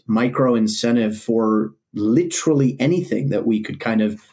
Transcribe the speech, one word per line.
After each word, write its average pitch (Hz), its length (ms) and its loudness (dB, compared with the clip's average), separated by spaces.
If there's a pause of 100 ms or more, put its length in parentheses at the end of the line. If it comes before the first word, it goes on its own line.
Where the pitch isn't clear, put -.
micro 123 480 2
incentive 110 600 0
for 110 560 0 (220)
literally 139 880 0
anything 147 480 -2
that 104 180 -2
we 107 160 0
could 98 160 -10
kind 110 240 0
of, 107 180 -2 (120)